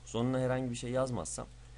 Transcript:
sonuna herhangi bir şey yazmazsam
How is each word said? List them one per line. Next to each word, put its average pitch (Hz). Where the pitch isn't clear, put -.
sonuna 127
herhangi 127
bir 120
şey 120
yazmazsam 123